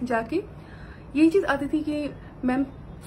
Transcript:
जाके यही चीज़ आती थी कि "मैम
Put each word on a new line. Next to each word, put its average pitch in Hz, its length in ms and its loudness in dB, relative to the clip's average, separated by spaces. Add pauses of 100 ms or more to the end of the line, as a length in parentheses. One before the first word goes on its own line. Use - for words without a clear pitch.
जाके 240 420 0 (720)
यही 320 140 8
चीज़ 370 140 6
आती 277 220 2
थी 302 160 0
कि 294 280 -2 (340)
"मैम 254 220 2 (400)